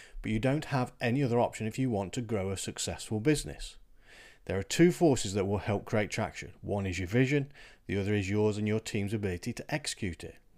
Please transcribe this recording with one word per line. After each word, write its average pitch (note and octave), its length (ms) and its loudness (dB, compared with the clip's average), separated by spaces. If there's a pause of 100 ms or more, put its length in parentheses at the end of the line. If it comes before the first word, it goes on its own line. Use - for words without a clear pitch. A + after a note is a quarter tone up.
(220)
But - 80 -2
you A2 80 2
don't C3+ 280 0
have B2+ 340 0
any B2+ 240 2
other A#2+ 160 4
option A2 260 0
if A2 140 -4
you C3 100 0
want G2 220 0
to C3 80 -4
grow G#2+ 300 -2
a F#2+ 60 -4
successful - 600 -4
business. A#2 560 0 (720)
There F2+ 120 -2
are G2 60 0
two F3 300 6
forces C3 420 4
that G2+ 100 2
will G2+ 140 0
help G2+ 260 -2
create G#2+ 240 0
traction. - 520 -6
One G2 260 -2
is F2+ 140 -4
your F2+ 80 -4
vision, C3+ 420 2 (380)
the F#2 100 0
other G2+ 160 2
is F#2+ 160 2
yours G#2+ 280 2
and G#2+ 100 0
your G#2+ 100 2
team's G2+ 340 -4
ability G2+ 400 -4
to - 220 -8
execute G#2+ 480 -6
it. - 140 -12 (220)